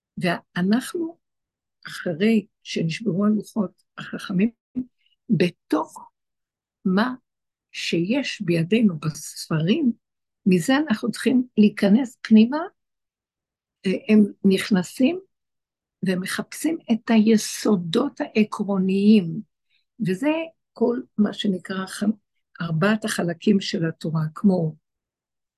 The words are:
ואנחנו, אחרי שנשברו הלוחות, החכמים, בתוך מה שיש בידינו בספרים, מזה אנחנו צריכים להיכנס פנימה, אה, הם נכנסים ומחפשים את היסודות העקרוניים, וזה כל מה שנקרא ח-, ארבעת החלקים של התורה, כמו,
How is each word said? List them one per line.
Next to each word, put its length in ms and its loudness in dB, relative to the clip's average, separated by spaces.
ואנחנו, 1000 -4
אחרי 600 -2
שנשברו 640 -2
הלוחות, 560 -2
החכמים, 520 -2
בתוך 800 -2
מה 300 0
שיש 720 -4
בידינו 560 2
בספרים, 920 -2
מזה 300 2
אנחנו 340 -2
צריכים 360 0
להיכנס 640 4
פנימה, 360 6
אה, 60 0
הם 160 6
נכנסים 760 2
ומחפשים 720 -4
את 180 -2
היסודות 1120 0
העקרוניים, 1200 0
וזה 260 -2
כל 280 -2
מה 140 0
שנקרא 540 -6
ח-, 180 -10
ארבעת 440 0
החלקים 560 0
של 280 -4
התורה, 340 -4
כמו, 400 0